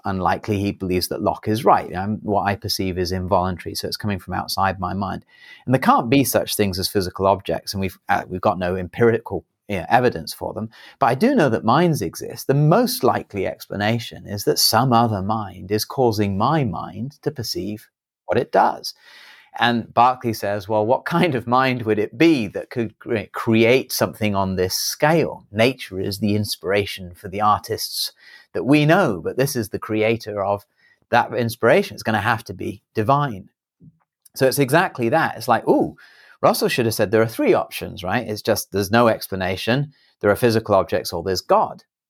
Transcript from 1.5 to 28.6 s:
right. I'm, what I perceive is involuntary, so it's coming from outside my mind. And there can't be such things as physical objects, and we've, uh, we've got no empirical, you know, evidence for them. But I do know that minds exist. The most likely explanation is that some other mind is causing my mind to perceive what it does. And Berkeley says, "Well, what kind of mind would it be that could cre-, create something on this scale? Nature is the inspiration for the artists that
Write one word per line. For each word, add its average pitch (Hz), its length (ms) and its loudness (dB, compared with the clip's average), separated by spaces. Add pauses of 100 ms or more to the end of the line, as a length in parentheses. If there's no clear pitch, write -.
right. 107 300 2
I'm, 98 220 -4
what 98 260 -2
I 101 120 0
perceive 95 420 -4
is 90 140 -2
involuntary, 92 640 -2
so - 120 -8
it's - 100 -8
coming 101 220 -4
from 92 140 -10
outside 95 460 -2
my 90 140 -4
mind. 92 300 -6 (420)
And 120 80 0
there 131 80 2
can't 220 280 2
be 139 140 4
such - 320 0
things 98 240 0
as 92 80 -4
physical 95 400 -2
objects, - 460 -2
and 98 80 -4
we've, 95 160 -4 (100)
uh, 95 200 0
we've 90 140 -8
got 101 180 0
no 92 160 -2
empirical, 113 720 0 (220)
you 101 100 -4
know, 82 120 -6
evidence 117 440 2
for - 200 -10
them. 110 160 -8 (300)
But 135 80 4
I 120 80 2
do 233 200 2
know 156 140 4
that 110 140 0
minds 143 380 4
exist. - 460 -8
The 135 80 2
most 175 480 4
likely - 420 0
explanation 101 840 -4
is 101 180 -6
that - 140 2
some 117 340 4
other 113 280 4
mind 95 500 -6
is 107 140 0
causing 104 520 0
my 143 260 2
mind - 580 -8
to 147 100 -4
perceive - 580 -8 (360)
what - 120 0
it - 140 -2
does. - 420 0 (640)
And 117 340 0
Berkeley 120 420 2
says, 101 360 -4
"Well, 107 160 2
what 120 200 0
kind 170 280 0
of 117 140 -4
mind 127 340 2
would 107 160 0
it 107 200 -4
be 147 320 4
that - 200 -8
could 117 300 -6
cre-, 110 340 -4
create 113 580 4
something 104 440 -2
on 95 200 -2
this 90 220 -2
scale? - 720 0
Nature 110 480 0
is 98 200 -6
the 104 160 2
inspiration 95 800 -4
for 101 140 -16
the 98 120 -6
artists - 720 -2 (400)
that 87 100 -4